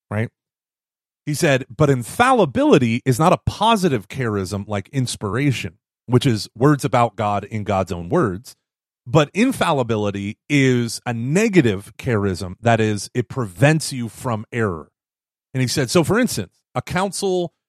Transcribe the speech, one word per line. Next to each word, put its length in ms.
right? 200
He 80
said, 340
but 220
infallibility 1120
is 140
not 160
a 100
positive 640
charism 580
like 220
inspiration, 880
which 180
is 320
words 280
about 320
God 280
in 200
God's 280
own 160
words. 480
But 260
infallibility 1040
is 580
a 60
negative 840
charism. 640
That 200
is, 340
it 140
prevents 640
you 160
from 420
error. 400
And 60
he 80
said, 220
so 120
for 160
instance, 360
a 80
council 720